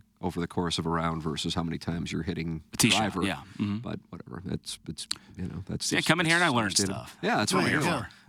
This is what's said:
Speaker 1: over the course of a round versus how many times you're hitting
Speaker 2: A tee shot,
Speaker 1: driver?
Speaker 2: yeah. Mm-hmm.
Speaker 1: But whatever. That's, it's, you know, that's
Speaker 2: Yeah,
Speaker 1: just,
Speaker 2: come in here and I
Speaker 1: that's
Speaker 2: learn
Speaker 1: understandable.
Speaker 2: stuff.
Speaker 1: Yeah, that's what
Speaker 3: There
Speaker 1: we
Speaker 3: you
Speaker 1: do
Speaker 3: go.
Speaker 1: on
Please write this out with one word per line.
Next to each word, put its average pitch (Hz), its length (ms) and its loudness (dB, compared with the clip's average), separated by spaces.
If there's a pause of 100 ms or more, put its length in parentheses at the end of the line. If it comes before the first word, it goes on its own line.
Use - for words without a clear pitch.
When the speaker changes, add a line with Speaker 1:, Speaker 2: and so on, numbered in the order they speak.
(220)
Speaker 1:
over 90 180 -2
the 85 60 0
course 85 320 -2
of 82 80 -2
a - 20 0
round 82 340 0
versus 80 320 -2
how 87 80 0
many 82 140 -2
times 82 340 -4
you're 82 120 -2
hitting 82 400 -4 (100)
Speaker 2:
A - 60 -12
tee 117 100 6
shot, 98 100 4 (140)
Speaker 1:
driver? 87 100 -2
Speaker 2:
yeah. 92 120 0 (240)
Mm-hmm. 101 200 0
Speaker 1:
But 87 300 -8
whatever. - 380 -14
That's, - 320 -6 (100)
it's, - 180 -10 (300)
you 90 80 -6
know, 90 240 -6
that's - 240 -2
Speaker 2:
Yeah, 175 60 2
Speaker 1:
just, 170 100 4
Speaker 2:
come 165 120 6
in 165 60 2
here 165 100 6
and 180 60 4
I 175 40 6
Speaker 1:
that's 135 100 4
Speaker 2:
learn 113 80 4
Speaker 1:
understandable. 90 400 2
Speaker 2:
stuff. - 160 -16
Speaker 1:
Yeah, 214 160 2
that's 104 160 2
what 90 140 4
Speaker 3:
There 85 120 4
Speaker 1:
we 143 60 2
Speaker 3:
you - 0 -
Speaker 1:
do 175 60 2
Speaker 3:
go. 156 60 0
Speaker 1:
on 113 120 -6 (200)